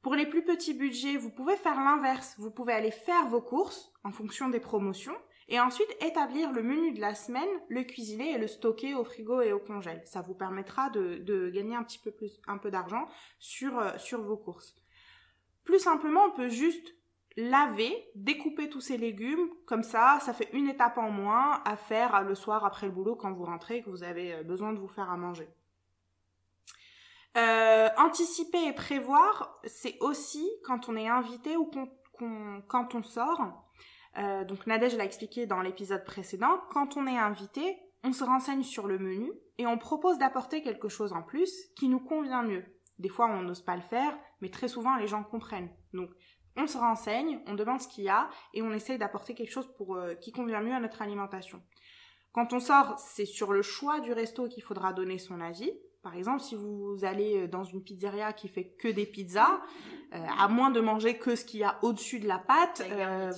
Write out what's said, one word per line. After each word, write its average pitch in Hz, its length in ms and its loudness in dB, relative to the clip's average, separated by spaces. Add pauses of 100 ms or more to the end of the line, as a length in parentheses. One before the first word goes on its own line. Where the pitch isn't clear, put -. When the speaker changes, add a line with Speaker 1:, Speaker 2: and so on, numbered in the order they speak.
Speaker 1:
Pour 262 140 0
les 294 100 4
plus 320 180 2
petits 339 300 0
budgets, 262 440 -2
vous 226 140 -6
pouvez 294 240 0
faire 320 280 0
l'inverse. 269 560 2
Vous 214 120 -8
pouvez 240 220 -2
aller 220 180 2
faire 330 360 2
vos 233 140 2
courses - 520 -2 (100)
en 202 80 -6
fonction 214 380 -6
des 240 100 0
promotions 202 560 -2 (320)
et 240 120 0
ensuite 247 300 2 (120)
établir 294 520 0
le 233 100 0
menu 302 300 0
de 208 80 -6
la 208 120 0
semaine, 254 360 -4 (200)
le 247 140 -2
cuisiner 240 480 -6
et 277 80 -2
le 220 80 -2
stocker 240 480 -2
au 247 80 0
frigo 233 380 -2
et 220 120 4
au 202 60 0
congèle. 180 460 -8
Ça - 160 -8
vous 175 120 -10
permettra 190 560 -4
de, 185 300 -2
de 185 320 -2
gagner 202 240 -4
un 233 80 -4
petit - 160 -12
peu - 120 -8
plus, 208 360 -12
un 202 100 -6
peu 202 140 -6
d'argent 190 360 -4 (300)
sur, 262 400 -6
euh, 202 200 0
sur 226 260 -6
vos 208 140 -4
courses. - 380 -14 (920)
Plus 370 140 8
simplement, 320 480 6
on 359 40 2
peut 254 180 -2
juste 285 460 0 (420)
laver, 240 540 4 (240)
découper 294 540 -2
tous 294 120 -10
ces 254 160 -4
légumes, 233 520 -2 (160)
comme 226 180 0
ça, 247 380 6
ça 254 120 -4
fait 226 200 -2
une 277 160 2
étape 254 280 4
en 226 140 -2
moins 220 540 2
à 214 100 0
faire 220 480 2
le 196 120 -2
soir 214 280 -2
après 202 220 -2
le 196 80 -2
boulot 190 220 -2
quand 202 180 -6
vous 180 100 -6
rentrez 170 340 -6
et 233 60 -6
que 208 60 -10
vous 180 140 -10
avez, 175 320 -6
euh, 160 80 -8
besoin 185 280 -4
de 214 80 -4
vous 196 80 -8
faire 190 220 -8
à 180 80 -2
manger. 175 320 -8 (1900)
Euh, 226 600 8
anticiper 339 680 4
et 277 80 -2
prévoir, 285 920 4
c'est - 340 -8
aussi 294 480 -2 (160)
quand 247 240 -4
on 226 80 -4
est 220 140 -2
invité 247 480 0
ou 320 80 2
qu'on, 269 240 -6 (280)
qu'on, 214 500 -8
quand 247 280 0
on 226 80 -2
sort. 285 380 -2 (760)
Euh, 196 280 -4
donc 196 220 -10
Nadège 233 280 2
l'a 214 80 -2
expliqué 220 420 -6
dans 196 160 -2
l'épisode 190 440 -4
précédent, 233 560 0 (100)
quand 277 240 0
on 277 120 -2
est 254 100 0
invité, 226 600 -2 (280)
on 262 80 2
se 262 100 -2
renseigne 262 400 2
sur 220 240 -6
le 190 100 0
menu 190 320 -4 (280)
et 240 100 0
on 233 100 2
propose 311 400 2
d'apporter 311 440 0
quelque 226 260 -4
chose 202 240 -4
en 170 120 -6
plus 339 280 0 (240)
qui 269 140 2
nous 254 100 4
convient 262 440 -2
mieux. 190 200 -2 (360)
Des 190 100 -4
fois, 233 180 2
on 202 140 0
n'ose 175 200 -6
pas 180 140 -4
le 175 60 -8
faire, 285 360 -2 (220)
mais 185 100 -8
très 247 200 -4
souvent, 240 260 0
les 214 120 -2
gens 208 160 -4
comprennent. 202 460 -10 (240)
Donc, 185 160 -8 (460)
on 277 120 0
se 285 100 -6
renseigne, 233 680 0
on 202 80 -6
demande 233 260 -2
ce - 80 -12
qu'il 202 160 -8
y 190 40 0
a 226 200 4 (240)
et 220 80 -4
on 220 100 -2
essaye 214 260 -4
d'apporter 202 360 -6
quelque 233 180 -8
chose 262 240 -8
pour, 190 220 -6
euh, 175 180 -6
qui 175 160 -16
convient 226 300 -2
mieux 226 120 -2
à 262 60 -2
notre 226 220 -6
alimentation. 196 600 -8 (720)
Quand 233 220 0
on 247 80 2
sort, 277 360 6
c'est - 280 -6
sur 196 260 -4
le 196 100 6
choix 294 380 -2
du 240 140 -4
resto 226 340 -2
qu'il 240 160 -12
faudra 190 300 -4
donner 185 240 -4
son 180 240 -10
avis. 175 320 -6 (300)
Par 175 120 -14
exemple, 220 260 -2
si - 140 -10
vous 202 480 -6
allez, 202 380 2
euh, 180 60 -2
dans 180 180 -6
une 185 180 -10
pizzeria 202 480 -4
qui 214 160 -12
fait 185 200 -6 (120)
que - 80 -2
des 208 180 0
pizzas, 202 540 4 (540)
euh, 170 100 -8 (160)
à 196 80 10
moins 247 220 8
de 233 100 4
manger 220 380 4
que 240 180 0
ce - 80 -8
qu'il 214 180 -6
y - 40 2
a 202 160 2
au-dessus 233 380 0
de 208 80 -2
la 185 120 2
pâte, 339 400 6
Speaker 2:
La 185 160 -6
garniture. 196 140 0
Speaker 1:
euh, 190 280 -2